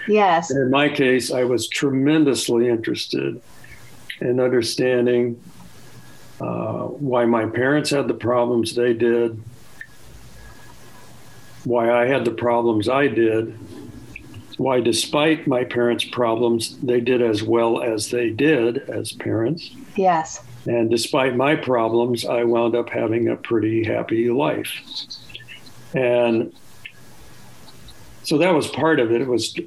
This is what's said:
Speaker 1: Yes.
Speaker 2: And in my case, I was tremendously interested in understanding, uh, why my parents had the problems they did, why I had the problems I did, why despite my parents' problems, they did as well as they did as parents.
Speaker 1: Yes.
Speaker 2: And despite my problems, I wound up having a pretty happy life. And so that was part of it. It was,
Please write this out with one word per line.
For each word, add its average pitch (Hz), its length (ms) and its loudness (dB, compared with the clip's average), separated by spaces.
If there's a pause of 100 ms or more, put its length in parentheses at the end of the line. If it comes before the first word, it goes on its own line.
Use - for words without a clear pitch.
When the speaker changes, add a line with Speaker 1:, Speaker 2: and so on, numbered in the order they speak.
Speaker 1:
Yes. 190 420 4
Speaker 2:
And 135 120 2
in 127 80 2
my 143 200 4
case, 127 420 2
I 127 120 0
was 120 240 0
tremendously 135 1000 2
interested - 720 -2 (800)
in 123 200 0
understanding, 123 1000 2 (1000)
uh, 113 460 -6
why 123 380 0
my 117 220 2
parents 131 440 0
had 139 180 0
the 123 60 -2
problems 120 600 0
they 120 180 2
did, 117 480 0 (2250)
why 120 260 2
I 120 160 4
had 131 180 0
the 117 80 2
problems 117 560 0
I 139 200 2
did, 113 480 2 (1000)
why 127 220 2
despite 151 680 0
my 127 180 2
parents' 120 400 0
problems, 117 720 0
they 123 220 0
did 120 220 2
as 107 200 2
well 117 400 2
as 110 280 -2
they 120 200 0
did 120 480 2 (120)
as 107 220 -6
parents. 117 580 -4 (260)
Speaker 1:
Yes. 175 460 0 (240)
Speaker 2:
And 117 240 0
despite 123 460 0
my 143 200 2
problems, 120 680 0
I 120 200 0
wound 117 300 2
up 120 160 0
having 117 380 0
a 117 80 0
pretty 113 480 0
happy 113 460 0
life. 120 420 0 (1200)
And 120 580 2 (1700)
so 147 160 0
that 175 160 4
was 135 140 0
part 151 320 2
of 113 120 2
it. 117 80 2
It 135 80 -2
was, - 380 -2